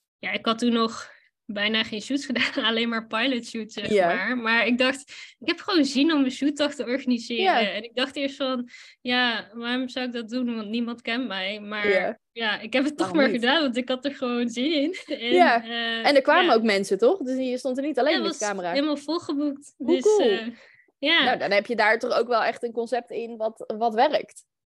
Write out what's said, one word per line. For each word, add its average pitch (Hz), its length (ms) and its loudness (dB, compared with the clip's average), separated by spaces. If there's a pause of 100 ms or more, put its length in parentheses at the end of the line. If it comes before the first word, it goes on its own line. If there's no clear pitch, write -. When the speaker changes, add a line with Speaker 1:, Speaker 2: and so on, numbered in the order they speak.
(180)
Speaker 1:
ja, 185 120 -8
ik 208 160 -4
had 226 120 0
toen 240 140 2
nog 226 440 -2 (280)
bijna 214 400 -2
geen 214 160 -8
shoots 277 260 -4
<laughs> - 40 -12 (240)
gedaan, 254 100 -2
alleen 226 240 0
maar 226 180 -4
pilot 233 400 -2
shoots, 220 280 -10
zeg 208 140 -8
Speaker 2:
Ja. 196 260 4
Speaker 1:
maar. 208 220 -2
Maar 226 300 2
ik 240 120 2
dacht, - 600 -2
ik 214 100 -6
heb 339 120 -2
gewoon 330 240 4
zin 285 280 2
om 277 120 4
een 262 60 0
shootdag 294 440 -2
te 233 100 -8
organiseren. 240 580 -2
Speaker 2:
Ja. 247 300 2
Speaker 1:
En 208 100 -6
ik 233 120 -18
dacht 269 220 -4
eerst 277 200 -4
van, 254 320 -4 (320)
ja, 240 520 -2
waarom 247 360 -4
zou 254 180 -6
ik 240 60 -6
dat 233 160 -8
doen? 240 280 -4
Want 214 120 -8
niemand 233 340 -4
kent 240 240 -4
mij. 190 340 -6
Maar 208 280 -4
Speaker 2:
Ja. 190 300 0 (140)
Speaker 1:
ja, 220 280 -4
ik 220 120 -10
heb 262 120 2
het 294 120 -2
toch - 100 0
Speaker 2:
Waarom 359 100 -2
Speaker 1:
maar 262 160 6
Speaker 2:
niet? 233 80 -2
Speaker 1:
gedaan, 277 220 2
want 240 140 0
ik 254 120 -4
had 254 160 -4
er 277 100 -2
gewoon 240 340 -2
zin 254 240 -2
in. 311 220 0 (120)
<laughs> 302 120 -6
En, 233 140 -2
Speaker 2:
Ja. 269 320 6
Speaker 1:
eh, 233 440 -4
Speaker 2:
En 294 80 4
er 262 60 6
kwamen 233 220 6
Speaker 1:
ja. 220 100 6
Speaker 2:
ook 226 80 4
mensen, 196 360 2
toch? 311 200 4
Dus 262 300 -2
je 247 100 -4
stond 254 200 -4
er 277 60 -4
niet 294 140 -2
alleen 285 140 2
Speaker 1:
Ja, 370 80 2
Speaker 2:
met 339 100 -2
Speaker 1:
het 294 80 -10
Speaker 2:
de 214 60 -2
Speaker 1:
was 208 100 -2
Speaker 2:
camera. 175 180 -4
Speaker 1:
helemaal 285 240 0
volgeboekt. 294 800 -6
Speaker 2:
Hoe 247 180 -8
Speaker 1:
Dus, 262 80 0
Speaker 2:
cool. 403 280 4
Speaker 1:
eh, 226 160 -2 (520)
ja. 302 260 4
Speaker 2:
Nou, 247 140 2
dan 156 120 -2
heb 202 160 2
je 233 100 -2
daar 220 220 4
toch 240 200 0
ook 233 100 2
wel 226 140 2
echt - 200 -2
een 233 100 -6
concept 240 380 -4
in 226 260 -8
wat, 220 420 -8
wat 220 160 0
werkt. - 500 0 (240)